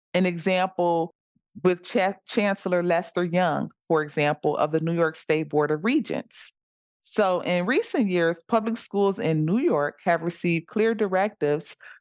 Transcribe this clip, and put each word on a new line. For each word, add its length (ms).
an 100
example 920
with 180
Cha-, 320
Chancellor 560
Lester 400
Young, 460
for 140
example, 540
of 140
the 80
New 160
York 220
State 320
Board 240
of 120
Regents. 680
So 380
in 240
recent 460
years, 360
public 300
schools 420
in 280
New 100
York 480
have 160
received 460
clear 280
directives 800